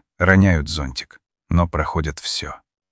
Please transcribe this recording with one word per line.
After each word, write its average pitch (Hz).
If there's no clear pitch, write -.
роняют 92
зонтик, 73
но 87
проходят 80
всё. -